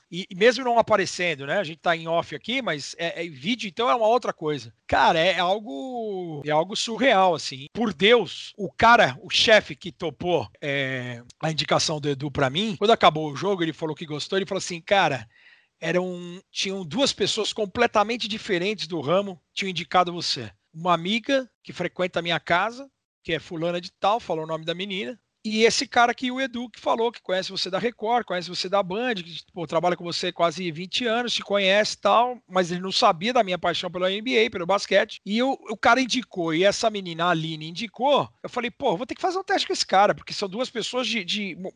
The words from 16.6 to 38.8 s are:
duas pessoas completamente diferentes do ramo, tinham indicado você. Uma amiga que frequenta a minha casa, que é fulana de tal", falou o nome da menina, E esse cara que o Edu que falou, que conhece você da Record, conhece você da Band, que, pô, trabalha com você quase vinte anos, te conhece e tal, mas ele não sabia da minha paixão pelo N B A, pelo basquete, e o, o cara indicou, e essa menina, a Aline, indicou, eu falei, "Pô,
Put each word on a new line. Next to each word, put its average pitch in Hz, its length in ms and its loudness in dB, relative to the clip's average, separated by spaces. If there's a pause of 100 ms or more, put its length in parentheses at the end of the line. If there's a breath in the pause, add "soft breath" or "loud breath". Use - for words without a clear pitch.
duas 226 260 0
pessoas 202 400 -2
completamente 226 800 0
diferentes 185 580 -4
do 165 140 -4
ramo, 185 400 0 (120)
tinham 196 180 -4
indicado 175 420 2
você. 143 360 -6 (240)
Uma 170 200 0
amiga 220 560 0 (120)
que - 120 -18
frequenta 180 460 -4
a - 20 0
minha 170 180 0
casa, 233 500 0 (320)
que 170 120 -4
é 151 60 -2
fulana 175 420 -4
de 180 100 -16
tal", 208 300 0
falou 160 240 -4
o - 20 -10
nome 160 160 -6
da 165 100 -6
menina, 202 460 -6 (300)
E 220 140 2
esse 226 240 2
cara 240 260 4
que 254 160 -6
o 254 120 -6
Edu 247 280 -6
que - 80 -20
falou, 233 320 0
que - 120 -10
conhece 185 280 -4
você 190 200 -6
da 185 100 -2
Record, 226 460 -2
conhece 180 240 -6
você 180 180 -8
da 202 160 2
Band, 220 320 -4
que, 170 260 -12 (120)
pô, 170 120 -8
trabalha 165 300 0
com 180 80 -10
você 175 260 -4
quase 170 440 -2
vinte 185 320 -6
anos, 233 280 -2
te - 80 -4
conhece 202 540 2
e - 40 -18
tal, 226 460 4
mas 185 240 0
ele 180 120 -2
não 190 100 -6
sabia 202 400 2
da 247 140 4
minha 180 120 -2
paixão 175 320 -2
pelo 180 160 -2
N 196 160 -2
B 233 240 2
A, 240 40 -2
pelo 180 160 -6
basquete, 196 600 2
e 214 160 0
o, 262 160 2 (120)
o 214 80 -6
cara 247 240 6
indicou, 190 520 -2
e 175 120 2
essa 202 240 2
menina, 180 340 -4
a 175 60 4
Aline, 160 400 -2
indicou, 214 600 0 (140)
eu - 60 -12
falei, 240 200 -6
"Pô, 214 280 -2